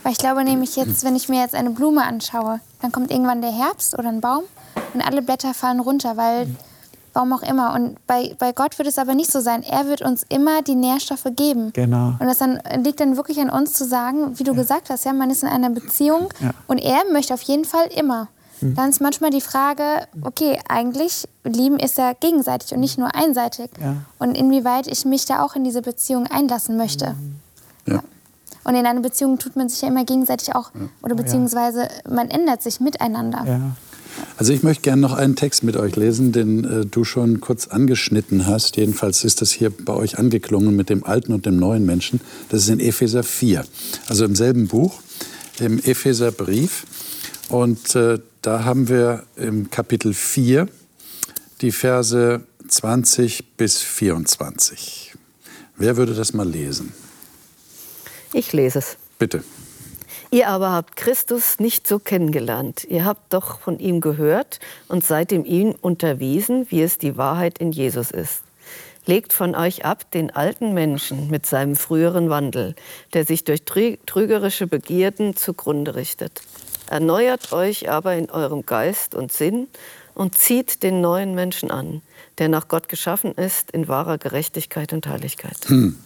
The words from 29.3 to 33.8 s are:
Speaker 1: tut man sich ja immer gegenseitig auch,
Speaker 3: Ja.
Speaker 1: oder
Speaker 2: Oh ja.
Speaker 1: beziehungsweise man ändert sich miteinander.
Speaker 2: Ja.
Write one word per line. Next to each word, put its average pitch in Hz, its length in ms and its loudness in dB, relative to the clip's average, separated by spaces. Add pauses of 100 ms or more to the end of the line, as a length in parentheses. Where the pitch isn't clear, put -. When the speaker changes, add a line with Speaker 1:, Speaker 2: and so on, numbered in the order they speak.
Speaker 1:
tut - 160 -8
man 262 140 0
sich - 120 -4
ja 269 60 -2
immer 254 160 2
gegenseitig 254 500 0
auch, 247 220 -4
Speaker 3:
Ja. - 60 -10 (200)
Speaker 1:
oder 240 140 -2
Speaker 2:
Oh - 20 -2
ja. 233 60 -2
Speaker 1:
beziehungsweise 240 640 0 (200)
man 240 220 0
ändert 302 320 2
sich - 200 -4
miteinander. 233 640 -2
Speaker 2:
Ja. 127 140 2 (760)